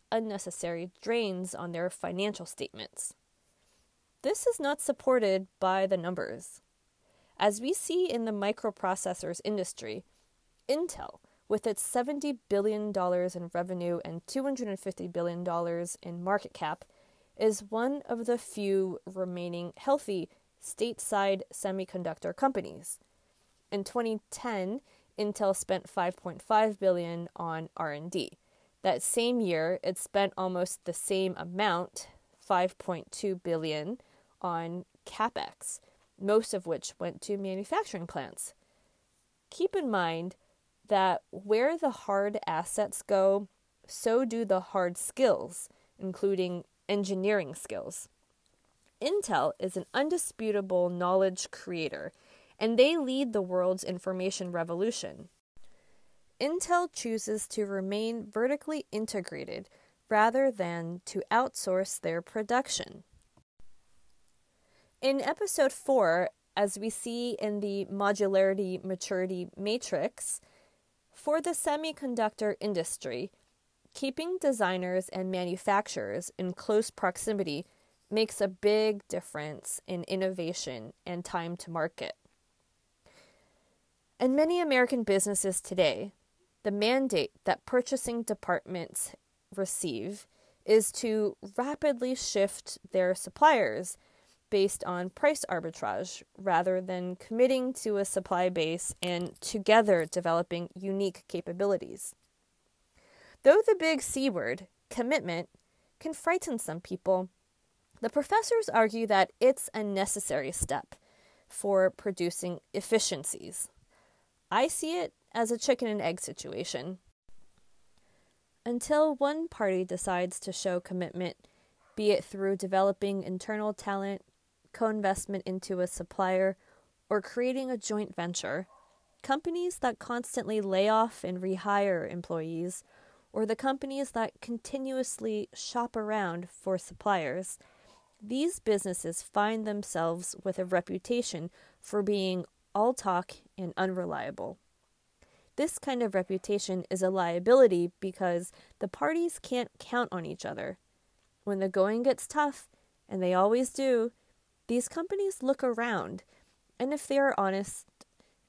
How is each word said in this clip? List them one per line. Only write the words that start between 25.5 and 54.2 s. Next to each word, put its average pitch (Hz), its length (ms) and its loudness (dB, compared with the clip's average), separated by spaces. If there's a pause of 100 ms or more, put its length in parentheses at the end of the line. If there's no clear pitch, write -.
spent - 320 -4
five 180 280 -2
point - 260 -10
five 214 360 2
billion 170 560 0
on 160 420 -6
R 156 160 -2
and 151 180 -8
D. - 280 -4 (440)
That - 200 0
same 240 380 2
year, 175 420 0
it 185 160 -2
spent 196 380 0
almost 185 480 -2
the 175 80 -6
same 190 460 0
amount, 180 680 -2 (300)
five 185 400 2
point - 320 -6
two 196 260 -2
billion, 160 600 -2 (420)
on 170 440 -4 (220)
capex, - 720 -6 (400)
most 214 340 4
of 185 120 -4
which - 320 -4
went 175 240 -6
to 202 140 -4
manufacturing 196 720 -4
plants. - 480 -8 (960)
Keep - 240 -2
in 311 160 0
mind 175 460 -2 (500)
that 190 440 4
where 220 460 2
the 311 140 0
hard 202 560 0
assets 170 560 -2
go, 196 460 4 (380)
so 240 380 2
do 226 200 0
the 196 160 4
hard 180 360 0
skills, - 720 2 (300)
including 185 680 0 (240)
engineering 196 640 0
skills. - 540 -6 (920)
Intel 220 580 2
is 185 180 -4
an 180 180 -6
undisputable 208 960 0
knowledge 185 600 2
creator, 160 600 -6 (460)
and 226 200 2
they 294 180 8
lead 262 360 0
the 208 100 2
world's 185 400 0
information 185 720 -4